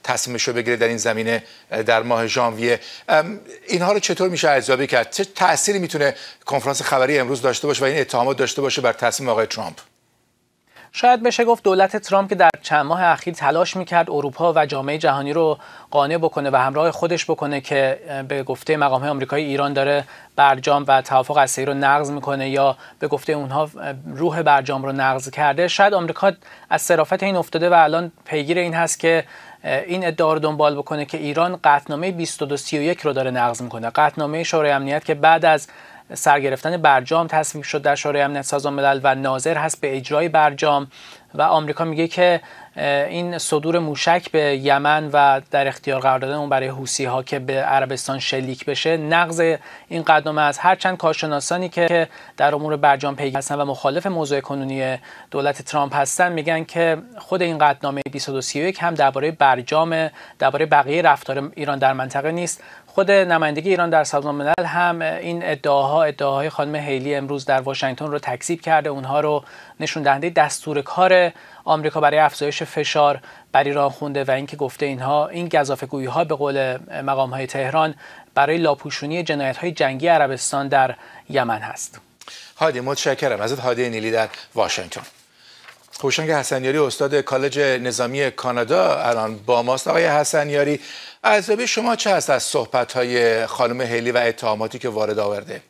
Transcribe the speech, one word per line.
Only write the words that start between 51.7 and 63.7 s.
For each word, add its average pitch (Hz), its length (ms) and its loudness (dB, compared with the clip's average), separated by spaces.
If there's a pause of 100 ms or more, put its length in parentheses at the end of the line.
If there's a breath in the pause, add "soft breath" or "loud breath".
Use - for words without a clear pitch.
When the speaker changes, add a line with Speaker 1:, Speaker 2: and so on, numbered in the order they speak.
Speaker 2:
در 147 180 2
امور 151 220 -4
برجام 143 400 2
پیگیر 139 220 -4
هستن 143 160 -6
و 143 100 2
مخالف 139 420 -2
موضوع 151 340 -2
کنونی 135 580 -4 (320 loud breath)
دولت 143 320 -2
ترامپ 143 340 -2
هستن 175 360 2
می‌گن 160 320 -2
که 165 340 0 (200)
خود 185 240 -4
این 165 160 -2
قطعنامه 139 440 0 (100)
بیست 139 160 -8
و 139 40 -6
دو 135 80 -4
سی 143 200 -6
و 160 40 -2
یک 190 160 -4
هم 170 140 -2
درباره 139 360 2
برجام، 156 800 2 (280 loud breath)
درباره 143 280 2
بقیه 147 360 2
رفتار 139 520 0
ایران 143 240 -4
در 135 140 4
منطقه 135 400 -4
نیست. 170 300 -6 (240 loud breath)
خود 196 240 0
نمایندگی 165 600 2